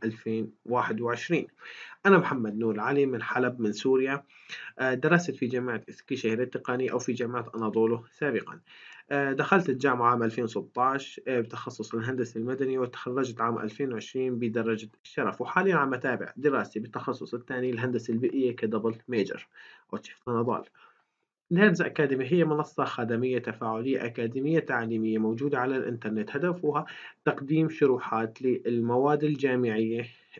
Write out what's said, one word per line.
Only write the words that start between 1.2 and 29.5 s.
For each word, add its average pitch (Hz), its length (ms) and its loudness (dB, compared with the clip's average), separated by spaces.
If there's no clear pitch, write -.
أنا 196 120 10
محمد 110 400 0
نور 110 220 0
علي 139 260 4
من 123 160 -2
حلب 123 380 0
من 107 120 2
سوريا. 131 500 2
آه، 131 160 2
درست 156 360 4
في 127 160 -2
جامعة 123 420 -2
إسكي - 280 -8
شهر 113 240 0
التقنية 127 520 -2
أو 123 60 2
في 123 140 -2
جامعة 120 340 -4
أناضولو 113 560 0
سابقًا. 135 480 -4
آه، 139 220 0
دخلت 151 360 4
الجامعة 127 420 4
عام 120 120 4
ألفين 113 220 0
وستاش، 123 840 -2
آه، 127 120 0
بتخصص 117 540 -8
الهندسة 117 440 -4
المدني، 131 400 -2
وتخرجت 123 600 -2
عام 117 180 0
ألفين 127 340 -4
وعشرين 127 460 -4
بدرجة 113 500 -2
الشرف، 113 360 -2
وحاليًا 185 360 2
عم 139 180 2
أتابع 123 420 -4
دراستي 123 440 0
بالتخصص - 540 -6
الثاني 127 360 -4
الهندسة 123 420 -2
البيئية 123 440 0
كدبل 110 380 0
ميجر 110 400 -2
أو 107 100 -4
شيفت - 260 -16
نضال. 120 340 0
نيردز 180 300 8
أكاديمي 135 500 0
هي 175 120 6
منصة 151 400 0
خدمية 120 540 0
تفاعلية 117 680 -2
أكاديمية 131 520 0
تعليمية 113 600 0
موجودة 117 400 0
على 131 180 0
الإنترنت، 110 600 -4
هدفها 156 480 0
تقديم 151 440 2
شروحات 123 760 0
للمواد 127 840 2
الجامعية، 120 840 0